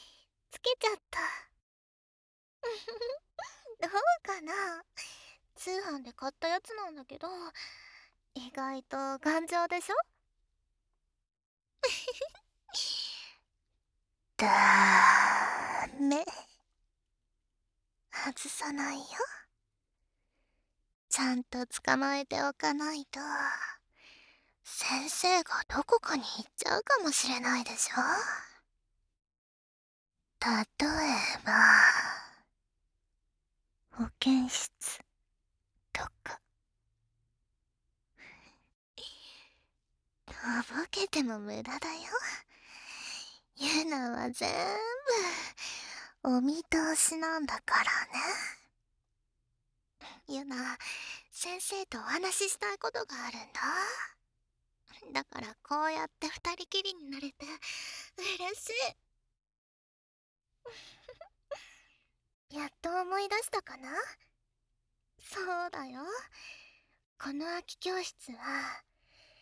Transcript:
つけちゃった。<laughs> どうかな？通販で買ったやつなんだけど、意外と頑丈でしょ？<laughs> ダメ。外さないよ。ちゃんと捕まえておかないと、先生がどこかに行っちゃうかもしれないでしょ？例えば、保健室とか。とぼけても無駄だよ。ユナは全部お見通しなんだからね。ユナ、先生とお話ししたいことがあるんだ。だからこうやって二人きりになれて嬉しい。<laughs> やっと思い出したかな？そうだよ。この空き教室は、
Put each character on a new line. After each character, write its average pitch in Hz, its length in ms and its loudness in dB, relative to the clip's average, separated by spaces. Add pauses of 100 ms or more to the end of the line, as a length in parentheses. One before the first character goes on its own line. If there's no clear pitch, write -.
(500)
つ - 100 -12
け 508 200 2
ち - 60 0
ゃ 427 80 2
っ 392 40 -8 (120)
た。 - 100 -6 (1400)
<laughs> 466 1160 -8
ど 330 80 -2
う 349 40 -6 (320)
か 381 180 -6
な？ 339 420 -4 (720)
通 - 160 -6
販 359 320 -4
で 240 100 -14
買 269 160 -6
っ 277 40 -8
た - 140 -2
や 359 140 0
つ - 120 -14
な 415 160 -8
ん 320 60 -14
だ 269 100 -16
け - 140 -16
ど、 320 80 -8 (1040)
意 254 180 -10
外 269 320 -6
と 269 360 -4
頑 320 260 2
丈 339 220 2
で 349 120 -2
し 359 140 -4
ょ？ - 20 2 (1900)
<laughs> - 2500 -8
ダ - 1500 8 (120)
メ。 285 260 2 (1900)
外 - 380 -6
さ 294 240 -4
な 277 200 -2
い 277 60 -6
よ。 277 60 -12 (2000)
ち - 100 2
ゃ 262 160 2
ん 247 80 -2
と 247 220 -8
捕 - 320 2
ま 277 200 0
え 277 80 -4
て - 160 -2
お 285 120 0
か 302 200 0
な 302 200 -2
い 285 120 -6
と、 - 140 -12 (1400)
先 - 460 -2
生 359 340 6
が - 240 -2
ど 277 160 0
こ - 160 6
か - 160 0
に 254 80 0
行 - 240 -6
っ - 80 -20
ち - 120 -4
ゃ - 120 4
う 440 40 -2
か 554 160 6
も 330 120 0
し - 160 4
れ 254 120 0
な 254 200 2
い 240 40 -2
で - 140 -8
し - 140 0
ょ？ - 40 -4 (2500)
例 - 80 -2 (400)
え 302 580 0
ば、 214 60 0 (2500)
保 226 180 -4 (100)
健 262 300 4
室 - 540 -4 (880)
と - 120 -4 (200)
か。 - 180 -12 (3750)
と - 80 -12 (400)
ぼ 302 160 -2
け 392 180 0
て 302 140 0
も 226 180 -2
無 208 220 -8
駄 247 180 -8
だ 320 140 -6
よ。 330 160 -12 (1500)
ユ 302 300 2
ナ 269 260 -2
は 240 200 -4
全 - 180 -2 (1700)
部 254 140 4
お 247 40 4
見 294 220 2
通 320 320 2
し - 220 4
な 320 220 0
ん 302 60 -2
だ - 160 -2
か - 220 4
ら - 240 0
ね。 254 120 -6 (2000)
ユ 277 180 -6
ナ、 254 340 -6 (520)
先 359 300 -6
生 392 240 -2
と - 140 -8
お - 20 -10
話 370 480 0
し - 20 0
し - 60 -2
た 403 160 -2
い 392 60 -10
こ 453 120 -4
と - 140 -4
が 247 220 -10
あ 240 40 -8
る 233 60 -10
ん - 160 -16
だ。 - 80 -6 (1500)
だ - 120 -2
か - 160 -14
ら 214 200 -12
こ 294 220 -2
う 311 80 2
や 311 140 -4
っ 311 40 -8 (100)
て - 80 -4
二 - 280 -6
人 359 100 -12
き 392 160 -2
り 392 140 -4
に 294 160 -14
な 277 80 -10
れ 277 140 -8
て - 120 -16 (720)
嬉 381 380 -4
し - 160 -4 (3750)
い。 - 0 -
<laughs> 285 80 -12
や 294 80 -6
っ 285 60 -10 (100)
と 349 200 0
思 370 180 0
い 403 100 -2
出 427 140 0
し - 80 0
た 403 100 -2
か 262 160 -12
な？ 262 180 -12 (1200)
そ 359 480 -4
う - 20 -6
だ 277 160 -10
よ。 254 180 -12 (1160)
こ 285 140 -8
の 285 120 -4
空 349 180 -4
き - 140 -12
教 370 240 -4
室 - 300 -10
は、 269 520 -6 (580)